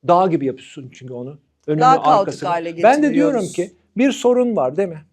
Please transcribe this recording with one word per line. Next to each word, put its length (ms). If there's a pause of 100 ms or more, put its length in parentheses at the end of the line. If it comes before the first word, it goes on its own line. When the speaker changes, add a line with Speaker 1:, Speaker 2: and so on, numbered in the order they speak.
Speaker 1:
Dağ 200
gibi 180
yapıyorsun 480
çünkü 200
onu. 240 (300)
Önünü, 140
Speaker 2:
Daha 120 (100)
kaotik 40 (120)
Speaker 1:
arkasını. 300
Speaker 2:
hale 340
Speaker 1:
Ben 200
de 100
diyorum 280
Speaker 2:
getiriyoruz. 120
Speaker 1:
ki 180 (260)
bir 140
sorun 440
var 220
değil 120
mi? 120 (120)